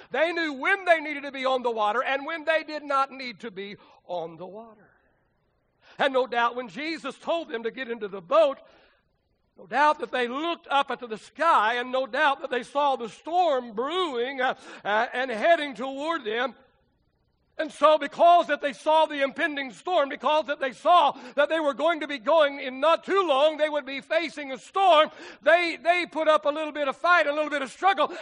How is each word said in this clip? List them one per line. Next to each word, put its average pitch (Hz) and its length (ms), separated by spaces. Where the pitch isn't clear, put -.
They 311 200
knew 330 220
when 359 320
they 330 140
needed 294 240
to 285 80
be 262 120
on 262 200
the 240 80
water 220 320
and 269 220
when 320 200
they 311 180
did 302 200
not 277 280
need 247 300
to 233 100
be 196 240
on 165 320
the 175 80
water. 214 440
And 277 160
no 254 140
doubt 233 280
when 247 140
Jesus 269 480
told 311 320
them 233 140
to 226 80
get 240 180
into 220 180
the 190 140
boat, 285 380
no - 80
doubt 208 340
that 226 120
they 247 160
looked 320 420
up 269 220
into 240 160
the 214 100
sky, 247 580
and 247 160
no 262 140
doubt 277 360
that 269 100
they 254 120
saw 285 320
the 233 140
storm 302 640
brewing, 269 680
uh, 254 120
uh, 214 280
and 254 180
heading 294 420
toward 269 500
them. 233 300
And 302 120
so 311 280
because 339 500
that 294 140
they 285 100
saw 311 340
the 294 160
impending 277 520
storm, 330 340
because 294 380
that 285 160
they 269 100
saw 294 400
that 294 140
they 320 100
were 285 140
going 302 260
to 294 80
be 285 100
going 285 440
in 262 180
not 320 240
too 370 240
long, 302 300
they 302 100
would 294 180
be 269 140
facing 294 540
a 247 40
storm, 339 520
they, 330 400
they 349 260
put 311 200
up 302 160
a 294 40
little 302 220
bit 285 160
of 262 80
fight, 330 320
a 285 60
little 302 160
bit 285 120
of 254 80
struggle, 349 520